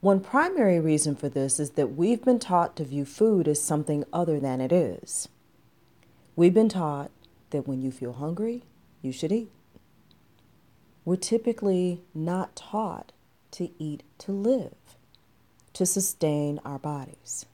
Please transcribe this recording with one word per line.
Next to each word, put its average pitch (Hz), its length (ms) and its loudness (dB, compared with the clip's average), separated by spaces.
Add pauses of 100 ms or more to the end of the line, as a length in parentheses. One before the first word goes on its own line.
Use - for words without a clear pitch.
One 196 180 6
primary 254 600 2
reason 151 340 2
for 143 140 -4
this 135 320 -2
is 143 100 -4
that 135 240 0
we've 214 300 2
been 247 140 4
taught 175 360 0
to 160 80 -6
view 139 220 -4
food 202 420 4
as 147 140 2
something 151 500 0
other 165 260 0
than 131 220 -2
it 131 140 2
is. - 560 -2 (1040)
We've 175 180 6
been 220 140 6
taught 151 420 -2 (420)
that 139 180 -4
when 131 120 -4
you 131 80 -4
feel 123 240 -8
hungry, 180 500 -6 (380)
you 131 120 -6
should 160 180 -4
eat. 226 200 -2 (1500)
We're 175 100 0
typically 190 840 0 (120)
not 170 400 -4
taught - 600 -8 (380)
to 175 180 -8 (100)
eat 151 240 -8 (140)
to - 160 -8
live, 214 420 0 (960)
to - 140 0
sustain 151 800 0
our 139 140 -8
bodies. - 760 -10